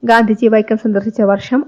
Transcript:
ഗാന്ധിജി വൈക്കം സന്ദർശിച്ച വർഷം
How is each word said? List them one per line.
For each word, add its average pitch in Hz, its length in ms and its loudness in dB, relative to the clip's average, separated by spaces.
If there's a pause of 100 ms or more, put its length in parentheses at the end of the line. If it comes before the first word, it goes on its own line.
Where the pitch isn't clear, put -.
ഗാന്ധിജി 226 440 2
വൈക്കം 220 300 2
സന്ദർശിച്ച 214 440 -4
വർഷം 202 460 0